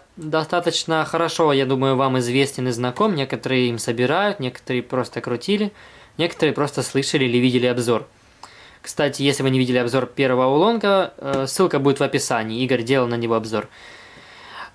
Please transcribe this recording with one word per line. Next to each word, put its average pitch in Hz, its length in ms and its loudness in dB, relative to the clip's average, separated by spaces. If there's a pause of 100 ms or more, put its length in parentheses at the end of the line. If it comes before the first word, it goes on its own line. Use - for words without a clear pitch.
(160)
достаточно 160 880 -2
хорошо, 165 480 0
я 135 140 2
думаю, 135 300 2
вам 131 240 2
известен 127 480 0
и 127 40 -2
знаком. 123 440 0
Некоторые 127 540 0
им 117 100 -4
собирают, 143 600 -2
некоторые 127 440 -6
просто 123 380 -4
крутили, 202 520 -2 (460)
некоторые 156 340 0
просто 139 300 -2
слышали 135 420 0
или 123 140 2
видели 123 260 2
обзор. 120 420 0 (720)
Кстати, 143 420 -4
если 139 220 2
вы 135 60 2
не 131 100 2
видели 127 200 2
обзор 123 260 0
первого 127 400 2
Аулонга, 196 720 2
э, 135 300 -2
ссылка 165 320 0
будет 135 200 2
в 143 40 4
описании. 123 600 -2
Игорь 123 200 0
делал 127 240 2
на 120 80 -2
него 117 200 0
обзор. 110 320 -4 (1080)